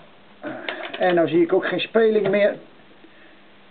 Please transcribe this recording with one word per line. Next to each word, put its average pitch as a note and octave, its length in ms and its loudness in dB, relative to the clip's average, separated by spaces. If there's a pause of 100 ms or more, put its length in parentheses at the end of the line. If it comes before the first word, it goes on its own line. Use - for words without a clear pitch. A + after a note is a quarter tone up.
(1000)
En F3+ 160 2
nou E3 140 2
zie E3 140 4
ik E3 100 0
ook F#3+ 140 0
geen F3 140 -4
speling A3 480 2
meer. G3+ 280 2 (1160)